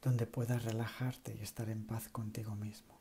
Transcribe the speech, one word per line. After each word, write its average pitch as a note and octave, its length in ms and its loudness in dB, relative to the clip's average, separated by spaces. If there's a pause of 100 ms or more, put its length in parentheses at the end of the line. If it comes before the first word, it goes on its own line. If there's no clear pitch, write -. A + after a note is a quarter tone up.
donde A#2+ 280 4
puedas A#2 340 2
relajarte A2+ 720 0
y A2 80 -6
estar A2 260 -4
en A2 160 -2
paz A2+ 240 -4
contigo A2 460 -4
mismo. G#2 460 -6